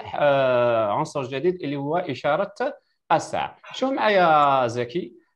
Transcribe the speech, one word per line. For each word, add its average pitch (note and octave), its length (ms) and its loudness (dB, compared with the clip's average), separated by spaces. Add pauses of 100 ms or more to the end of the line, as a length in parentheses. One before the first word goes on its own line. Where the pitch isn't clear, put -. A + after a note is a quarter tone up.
(140)
آه، B2 760 2
عنصر C#3+ 320 -4
جديد C#3 400 -4
اللي C#3+ 140 -4
هو C#3+ 200 -4
إشارة D#3 580 -4 (580)
الساعة. - 460 -2 (140)
شوف C4 180 -2
معايا D#3 760 4
زكي، A#2+ 480 -6 (220)